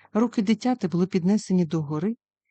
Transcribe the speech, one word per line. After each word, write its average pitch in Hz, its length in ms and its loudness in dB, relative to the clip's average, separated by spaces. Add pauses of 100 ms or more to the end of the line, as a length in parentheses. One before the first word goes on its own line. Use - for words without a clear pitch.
(140)
Руки 233 280 0
дитяти 220 460 0
були 170 200 0
піднесені 185 580 2
догори 156 500 -4 (360)